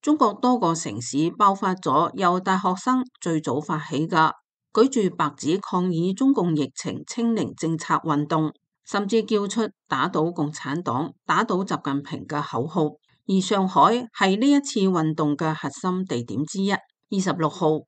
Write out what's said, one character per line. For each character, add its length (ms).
中 140
國 200
多 220
個 160
城 280
市 300
爆 220
發 220
咗 380
由 260
大 180
學 240
生 220
最 220
早 180
發 180
起 300
嘅 240
舉 160
住 300
白 80
紙 220
抗 300
議 240
中 200
共 220
疫 160
情 240
清 300
零 200
政 220
策 180
運 300
動， 280
甚 200
至 180
叫 220
出 240
"打 180
倒 240
共 180
產 320
黨， 300
打 180
倒 140
習 260
近 180
平" 240
嘅 160
口 240
號。 180
而 140
上 260
海 400
係 220
呢 100
一 120
次 180
運 340
動 220
嘅 180
核 160
心 360
地 180
點 220
之 180
一。 80
二 480
十 140
六 160
號， 380